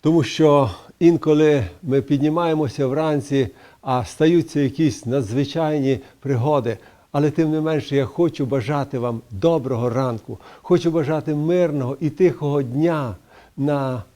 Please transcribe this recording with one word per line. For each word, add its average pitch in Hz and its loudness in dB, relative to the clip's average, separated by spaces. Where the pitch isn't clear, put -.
тому 160 4
що 143 4
інколи 151 4
ми 135 0
піднімаємося 151 0
вранці, 139 0
а 123 -2
стаються 160 0
якісь 139 0
надзвичайні 135 0
пригоди. 131 0
Але 147 2
тим 156 0
не 156 0
менше 156 -2
я 139 2
хочу 156 -2
бажати 135 -4
вам 117 -4
доброго 123 0
ранку, 117 -4
хочу 170 2
бажати 156 -2
мирного 147 0
і 156 -2
тихого 147 0
дня 139 -2
на 135 -2